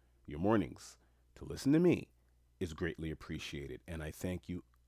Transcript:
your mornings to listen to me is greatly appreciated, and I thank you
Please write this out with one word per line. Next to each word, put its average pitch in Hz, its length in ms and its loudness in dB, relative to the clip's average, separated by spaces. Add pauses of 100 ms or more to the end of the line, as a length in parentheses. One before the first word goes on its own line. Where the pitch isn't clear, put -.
(260)
your 73 140 -6
mornings 92 560 2 (400)
to - 80 -12
listen 135 300 2
to 160 40 8
me 170 300 4 (500)
is 85 140 -2
greatly 80 400 -2
appreciated, 71 760 -8
and 82 160 -6
I 78 80 -6
thank 90 380 -6
you 90 160 -6 (240)